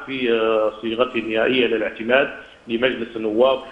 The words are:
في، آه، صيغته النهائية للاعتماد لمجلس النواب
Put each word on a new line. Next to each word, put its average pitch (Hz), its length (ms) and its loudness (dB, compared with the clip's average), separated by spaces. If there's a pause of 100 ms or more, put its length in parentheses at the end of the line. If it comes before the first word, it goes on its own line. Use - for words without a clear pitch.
في، 127 280 0
آه، 110 380 2 (100)
صيغته 117 380 0
النهائية 113 480 2
للاعتماد 113 640 0 (380)
لمجلس 117 480 -2
النواب 117 440 2 (120)